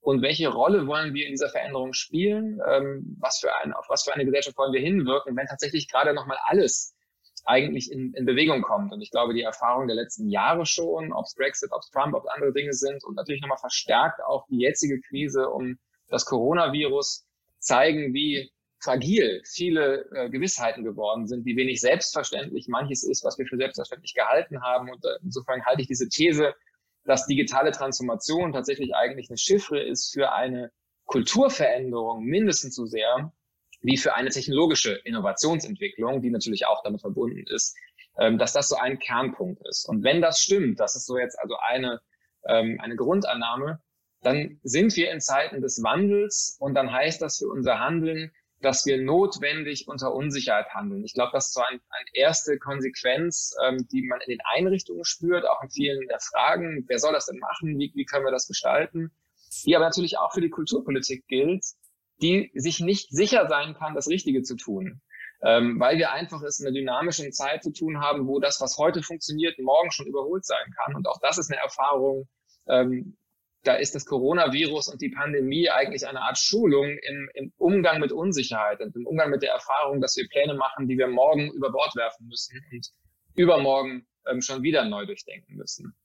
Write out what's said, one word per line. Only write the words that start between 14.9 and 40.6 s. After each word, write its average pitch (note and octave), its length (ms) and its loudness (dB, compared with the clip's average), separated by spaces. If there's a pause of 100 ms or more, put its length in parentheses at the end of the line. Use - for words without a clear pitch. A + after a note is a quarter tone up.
Krise C3+ 480 -2
um B2+ 320 -6 (300)
das - 160 -2
Coronavirus C#3+ 1000 0 (340)
zeigen, C#3+ 540 4
wie C#3 380 -2 (300)
fragil B2+ 640 2
viele, D3+ 680 0
äh, B2 180 -4
Gewissheiten B2 540 -2
geworden G#2+ 440 -2
sind, A#2+ 180 -6
wie A#2+ 100 0
wenig B2+ 240 0
selbstverständlich C#3 880 0
manches B2+ 400 -4
ist, - 160 -2
was B2+ 140 -2
wir C3 80 -4
für B2+ 100 -8
selbstverständlich C3 580 -6
gehalten B2+ 480 0
haben. B2 300 -2
Und, B2+ 140 -12
äh, B2+ 180 -2
insofern B2 420 -6
halte C3 160 4
ich B2+ 60 -4
diese B2 220 -2
These, D3+ 460 4 (500)
dass C3 200 4
digitale C#3 460 2
Transformation C#3 840 -2
tatsächlich C3+ 420 -2
eigentlich B2+ 340 0
eine A#2 80 -10
Chiffre F#3+ 400 2
ist C3 360 -4
für C#3 180 0
eine B2 400 -2 (320)
Kulturveränderung B2 1200 2
mindestens E3 520 2
so A#2+ 100 -4
sehr A#2 480 0 (480)
wie C3+ 160 2
für C#3 180 2
eine B2+ 140 0
technologische C3+ 640 2 (100)
Innovationsentwicklung, A2+ 1200 -2
die B2 80 0
natürlich A2 360 -2
auch - 160 2
damit G#2 200 -4
verbunden A#2+ 420 -4 (100)
ist, - 220 -4 (420)
ähm, A2+ 200 4
dass A#2 160 0
das C#3+ 160 2
so D3 80 0
ein C3 220 -2
Kernpunkt A#2+ 680 -4
ist. - 200 -6
Und G#2+ 180 -2
wenn D#3 160 4
das E3 180 4
stimmt, F#3+ 400 2